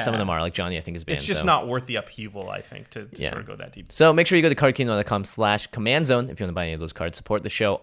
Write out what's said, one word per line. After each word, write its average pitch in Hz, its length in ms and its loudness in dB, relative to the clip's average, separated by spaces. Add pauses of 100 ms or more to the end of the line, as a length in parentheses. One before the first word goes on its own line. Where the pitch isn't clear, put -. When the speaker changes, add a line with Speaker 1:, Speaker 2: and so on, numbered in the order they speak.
Speaker 1:
Some 117 80 0
of 104 80 -2
them 98 80 -2
are, 82 100 0
like, 85 140 -2
Johnny, 90 240 -4
I - 20 -4
think, 85 160 -8
is 82 80 -10
banned, 71 140 -4
Speaker 2:
It's 71 100 -4
just - 140 -2
Speaker 1:
so. - 40 -2
Speaker 2:
not 147 220 2
worth 123 180 -4
the 120 120 -4
upheaval, 101 520 -10
I 98 120 -8
think, - 300 -18
to, - 120 -14
to - 180 -16
Speaker 1:
Yeah. 60 100 -4
Speaker 2:
sort - 100 -8
of - 60 -14
go - 100 -14
that - 160 -14
deep. - 180 -18
Speaker 1:
So 160 220 8
make 165 120 4
sure 185 120 4
you 165 60 8
go 165 40 6
to 143 80 4
card 139 200 4
kingdom 120 200 0
dot 104 100 2
com 98 200 0
slash 107 420 0
command 127 380 0
zone 127 240 2
if - 100 -12
you 107 60 -4
wanna 87 80 -4
buy 90 100 -2
any 82 120 -2
of 78 40 -8
those 80 140 -8
cards. 87 240 -6
Support 107 260 -4
the 104 60 -8
show. 104 340 0